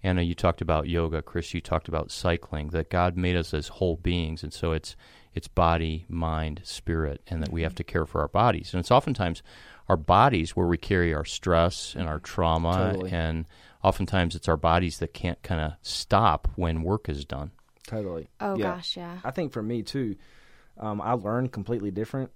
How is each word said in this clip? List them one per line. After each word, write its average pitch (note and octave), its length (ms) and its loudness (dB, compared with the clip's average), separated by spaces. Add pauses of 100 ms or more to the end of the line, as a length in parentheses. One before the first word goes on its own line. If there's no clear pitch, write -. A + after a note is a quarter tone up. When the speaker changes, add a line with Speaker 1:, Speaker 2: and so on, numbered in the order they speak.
Speaker 1:
Anna, F#2 200 4
you E2+ 120 0
talked - 260 2
about D#2 280 0
yoga. E2 340 0
Chris, - 320 -6
you E2+ 60 -4
talked - 280 -2
about D#2+ 220 -2
cycling, D#2 580 -2
that E2 220 -2
God F2+ 260 2
made F2+ 200 2
us E2 180 -2
as D2+ 140 -4
whole F2 280 0
beings. E2+ 460 -2
And D2+ 100 -10
so E2+ 200 -2
it's, - 220 -4 (380)
it's - 160 -8
body, E2 600 2
mind, D#2+ 560 -2
spirit, D#2 640 -4
and E2 140 -4
that C#2+ 80 -4
we E2 120 -2
have D#2+ 100 -2
Speaker 2:
Mm-hmm. - 40 -12
Speaker 1:
to - 80 -6
care E2 220 0
for E2 140 -2
our D2 80 0
bodies. F#2+ 460 2
And F2+ 60 0
it's - 100 -6
oftentimes A#2+ 520 2 (460)
our F#2 80 6
bodies F2+ 580 4
where F2+ 120 2
we E2+ 100 4
carry F2 380 2
our D2+ 100 -2
stress - 720 2
and F2 120 -2
our D2+ 120 -4
trauma. E2+ 720 2
Speaker 3:
Totally. F#2 180 -4
Speaker 1:
And D#2+ 360 0 (360)
oftentimes F#2 520 2
it's E2+ 140 -4
our E2 100 4
bodies E2+ 400 2
that - 160 -6
can't - 280 -4
kinda D#2+ 380 -4
stop - 760 2
when E2 260 0
work F#2+ 260 0
is C#2+ 160 -6
done. C#2+ 280 -8 (340)
Speaker 3:
Totally. F#2 420 -6 (100)
Speaker 2:
Oh, G3+ 180 -2
Speaker 3:
Yeah. F3+ 200 -2
Speaker 2:
gosh, - 220 -8
yeah. F3 260 -12
Speaker 3:
I B2+ 60 -4
think D3 220 -4
for A2+ 100 -6
me, A2+ 200 -2
too, A2+ 340 -4 (640)
um, G#2+ 220 -6
I A2+ 120 -2
learned A#2+ 400 0
completely G#2 380 -4
different A2 460 -6